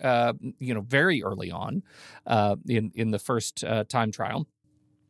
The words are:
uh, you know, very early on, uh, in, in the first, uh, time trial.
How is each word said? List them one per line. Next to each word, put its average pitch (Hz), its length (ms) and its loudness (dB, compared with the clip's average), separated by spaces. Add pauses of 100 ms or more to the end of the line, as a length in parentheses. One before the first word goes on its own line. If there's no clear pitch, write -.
uh, 120 300 4 (260)
you 127 140 -4
know, 107 80 -2
very 139 420 2
early 95 280 -4
on, 95 320 -6 (440)
uh, 104 300 4 (100)
in, 107 280 0
in 110 160 0
the 104 80 0
first, - 440 -2
uh, 110 220 0
time 113 260 0
trial. - 360 -4 (640)